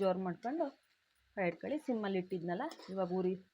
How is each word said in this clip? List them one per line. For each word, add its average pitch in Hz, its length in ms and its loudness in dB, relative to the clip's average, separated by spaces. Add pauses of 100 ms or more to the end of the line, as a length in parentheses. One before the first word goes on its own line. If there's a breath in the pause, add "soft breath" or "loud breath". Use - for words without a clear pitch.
ಜೋರು 190 260 4
ಮಾಡ್ಕೊಂಡು 262 400 -2 (680)
ಕೈ 196 140 2
ಇಟ್ಕೊಳ್ಳಿ. 262 280 -4 (100)
ಸಿಮ್ಮಲ್ಲಿ 202 340 2
ಇಟ್ಟಿದ್ನಲ್ಲ, 180 420 -2 (280)
ಇವಾಗ 185 280 0
ಉರಿ 185 140 2 (200)